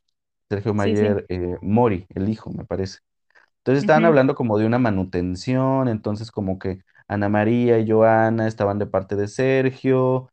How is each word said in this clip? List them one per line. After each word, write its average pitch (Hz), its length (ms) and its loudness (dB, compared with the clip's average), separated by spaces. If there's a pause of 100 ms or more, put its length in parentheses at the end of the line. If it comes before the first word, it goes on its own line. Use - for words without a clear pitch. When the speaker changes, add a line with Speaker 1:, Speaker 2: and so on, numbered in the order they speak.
(500)
Speaker 1:
Sergio 101 260 -2
Speaker 2:
Sí, 104 220 0
sí. 107 80 2
Speaker 1:
Mayer, 101 240 0
eh, 90 320 -6
Mori, 107 440 0 (100)
el 98 140 -2
hijo, - 220 -8
me - 140 -12
parece. 95 340 -6 (600)
Entonces 135 220 0
estaban 156 240 4
Speaker 2:
Ujú. - 0 -
Speaker 1:
hablando 143 300 4
como 110 240 0
de 110 80 2
una 120 120 2
manutención, 110 1080 -2
entonces 107 420 -6
como 95 280 -6
que 95 220 -8 (260)
Ana 101 220 -2
María 117 500 2
y 110 100 0
Joana 110 580 4
estaban 101 320 -2
de 101 80 -4
parte 95 300 -4
de 104 120 -2
Sergio 131 1040 0